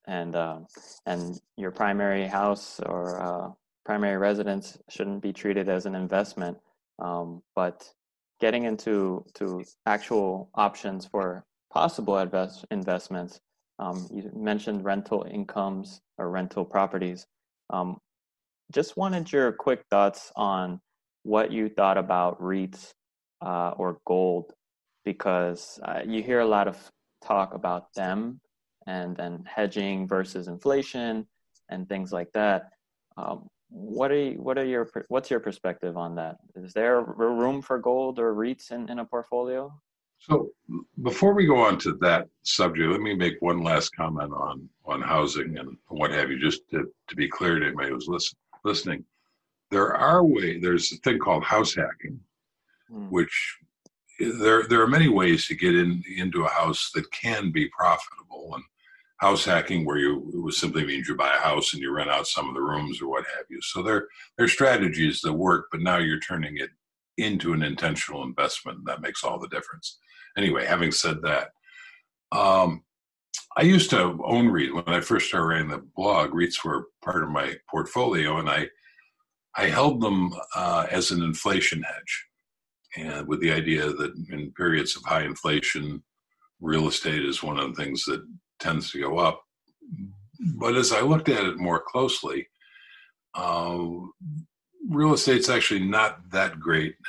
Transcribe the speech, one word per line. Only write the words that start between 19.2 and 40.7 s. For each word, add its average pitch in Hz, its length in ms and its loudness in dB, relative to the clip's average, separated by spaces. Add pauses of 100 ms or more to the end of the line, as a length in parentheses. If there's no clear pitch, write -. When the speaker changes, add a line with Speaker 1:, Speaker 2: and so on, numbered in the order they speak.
Speaker 1:
your 131 200 4
quick - 380 -2
thoughts 101 460 2
on 95 440 -2 (440)
what 107 280 0
you 110 160 -2
thought 98 300 2
about 90 420 0
reits, 92 540 -6 (480)
uh, 87 300 -4
or 90 340 -4
gold, 90 480 0 (500)
because, 90 800 -4
uh, 76 220 -6
you 110 160 -4
hear 123 180 0
a 117 60 4
lot 101 220 4
of 92 100 -6 (480)
talk 95 300 0
about 90 400 -6
them 107 440 -6 (460)
and 90 320 -8
then 87 300 -10
hedging 98 600 -4
versus 92 400 -4
inflation 117 800 -4 (420)
and 92 200 -10
things 95 240 -6
like 87 200 -6
that. 104 360 2 (480)
Um, - 300 -10 (220)
what 113 420 -4
are 143 120 2
you, 127 180 -6
what 131 160 -4
are 135 80 -2
your 123 200 -2
per-, - 240 -10
what's 127 200 -2
your 117 120 0
perspective 90 560 -6
on 85 180 -8
that? 80 220 -8 (180)
Is 92 160 -16
there 120 280 2
r-, 117 40 0 (320)
room 131 260 0
for 131 160 -4
gold 127 400 -2
or 117 160 0
reits 117 380 -4
in, 120 180 -8
in 120 100 -8
a 113 60 -8
portfolio? 127 680 -6 (460)
Speaker 2:
So - 300 0 (540)